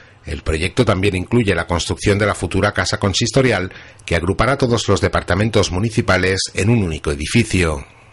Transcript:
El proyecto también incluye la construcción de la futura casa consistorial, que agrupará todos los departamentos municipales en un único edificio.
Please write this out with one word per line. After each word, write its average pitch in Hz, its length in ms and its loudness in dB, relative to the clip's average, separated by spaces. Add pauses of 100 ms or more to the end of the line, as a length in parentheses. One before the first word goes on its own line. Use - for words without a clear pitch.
(260)
El 73 180 -10
proyecto 85 420 0
también 95 300 2
incluye 98 400 0
la 82 100 -2
construcción 98 540 0
de 107 60 0
la 98 100 0
futura 95 380 0
casa 95 260 -2
consistorial, 104 720 0 (340)
que 87 100 0
agrupará 95 420 0
todos 117 300 0
los 98 140 2
departamentos 92 680 0
municipales 92 720 0 (120)
en 95 160 0
un 117 140 4
único 78 280 -4
edificio. 80 720 0 (280)